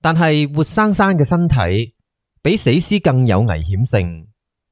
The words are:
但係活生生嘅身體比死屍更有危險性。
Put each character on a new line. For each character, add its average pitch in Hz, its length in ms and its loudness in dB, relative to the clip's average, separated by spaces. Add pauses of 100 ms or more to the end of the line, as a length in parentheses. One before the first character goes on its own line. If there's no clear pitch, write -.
但 160 140 0
係 151 360 0
活 151 120 0
生 214 280 0
生 196 240 2
嘅 151 80 2
身 170 240 0
體 107 460 0 (480)
比 190 160 0
死 160 140 0
屍 180 280 0
更 127 280 2
有 101 140 2
危 101 200 -2
險 95 260 -2
性。 87 400 -4 (440)